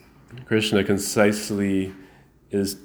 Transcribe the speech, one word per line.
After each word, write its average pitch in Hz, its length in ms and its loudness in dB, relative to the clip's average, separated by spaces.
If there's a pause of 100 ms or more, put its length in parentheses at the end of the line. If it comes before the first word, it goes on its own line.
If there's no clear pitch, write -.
(460)
Krishna 107 380 2
concisely 101 1080 0 (580)
is, 98 340 -2